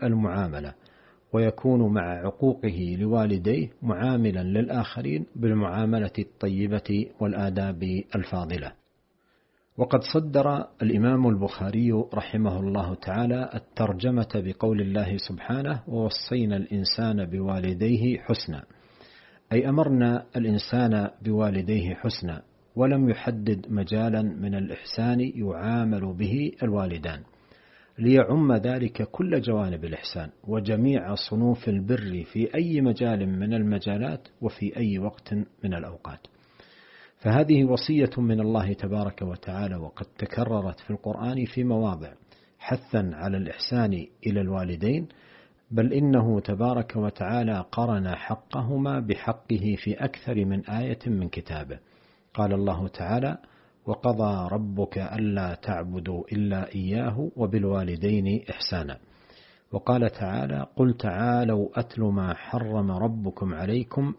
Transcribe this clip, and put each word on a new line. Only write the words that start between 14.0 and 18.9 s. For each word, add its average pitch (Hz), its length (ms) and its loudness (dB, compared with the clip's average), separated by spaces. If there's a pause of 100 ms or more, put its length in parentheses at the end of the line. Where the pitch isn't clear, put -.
بقول 104 460 0
الله 98 360 0
سبحانه: 127 720 -4
"ووصينا 113 680 0
الإنسان 101 680 0
بوالديه 95 920 0
حسناً"، - 460 -4 (880)